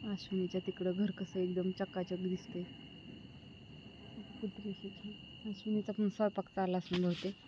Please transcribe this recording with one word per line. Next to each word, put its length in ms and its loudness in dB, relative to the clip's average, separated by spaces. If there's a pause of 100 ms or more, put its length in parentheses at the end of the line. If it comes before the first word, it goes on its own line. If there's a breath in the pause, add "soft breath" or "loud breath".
अश्विनीच्या 600 2
तिकडं 300 2
घर 140 6
कसं 300 -2
एकदम 300 4
चकाचक 480 0
दिसतंय. 440 0 (1800)
कुत्री 300 -4
अशी 180 -6
छान. 640 -8
अश्विनीचा 420 2
पण 160 4
स्वयंपाक 360 4 (120)
चालला 220 4
असून 240 2
बहुतेक. 320 2 (140)